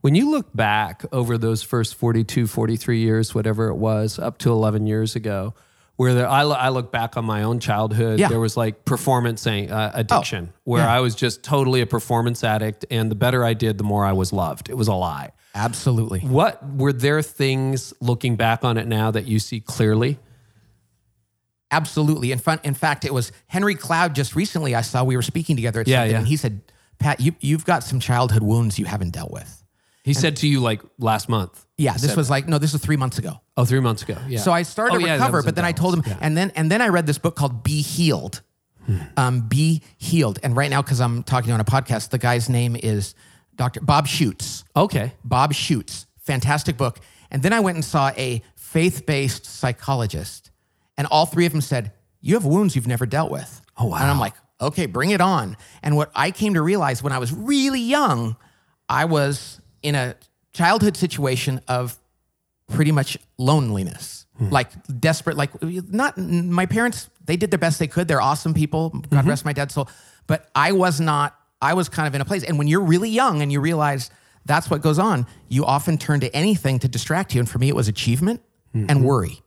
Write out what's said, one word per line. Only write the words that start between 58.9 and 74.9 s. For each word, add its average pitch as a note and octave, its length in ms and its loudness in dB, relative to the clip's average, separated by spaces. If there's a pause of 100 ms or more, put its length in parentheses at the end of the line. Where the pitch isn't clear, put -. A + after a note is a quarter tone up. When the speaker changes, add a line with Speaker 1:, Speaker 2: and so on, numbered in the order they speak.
Speaker 2:
was C#3+ 560 -2 (220)
in D3 120 0
a B2+ 200 -4 (380)
childhood G3+ 440 4
situation C3 720 -2
of B2 300 -4 (720)
pretty D#3 220 2
much - 260 0 (220)
loneliness, B2+ 880 -2 (100)
Speaker 1:
Hmm. G#2+ 120 -2
Speaker 2:
like, C3 200 0 (300)
desperate, D#3+ 360 0
like, C#3+ 160 -2 (400)
not, C4 280 -2
my F3 480 0
parents, A#3 420 -2 (160)
they D#3 100 0
did F3 160 0
the G3 60 0
best E3 220 0
they E3 80 0
could. E3+ 200 -2
They're C#3+ 140 2
awesome D3 320 0
people. D#3 380 0
God - 180 -10
Speaker 1:
Mm-hmm. C#3+ 200 4
Speaker 2:
rest C#3+ 140 -2
my D3 100 -2
dad's C#3+ 200 -4
soul. C#3+ 160 -4 (380)
But - 260 -2
I D#3 200 4
was F3+ 280 2
not, D3 340 0 (280)
I D3 100 2
was F3+ 160 0
kind D#3 180 -2
of C3+ 60 -4
in C#3 80 -2
a C3+ 40 -2
place. F#3+ 180 -2
And D#3+ 160 -2
when D3 80 2
you're E3+ 140 4
really F3+ 280 4
young A3 320 2
and C#3+ 100 0
you C#3+ 80 0
realize D3 520 0 (340)
that's D3+ 240 2
what D3+ 140 0
goes D#3 160 4